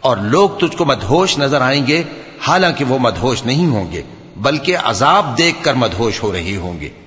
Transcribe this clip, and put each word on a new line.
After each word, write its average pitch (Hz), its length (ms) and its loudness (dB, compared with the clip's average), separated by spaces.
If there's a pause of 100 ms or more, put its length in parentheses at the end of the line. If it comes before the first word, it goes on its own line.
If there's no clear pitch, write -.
और 120 180 2 (120)
लोग 190 260 2
तुझको 170 260 0
मदहोश 139 540 2
नजर 139 220 2
आएंगे, 139 440 2 (360)
हालांकि 165 420 2
वो 131 160 0
मदहोश 110 460 0
नहीं 147 220 2
होंगे, 87 360 -2 (340)
बल्कि 147 360 0 (180)
अजाब 143 440 2
देखकर 160 400 0
मदहोश 110 480 -2
हो 104 80 -2
रहे 92 240 -4
होंगे। 85 360 -8 (160)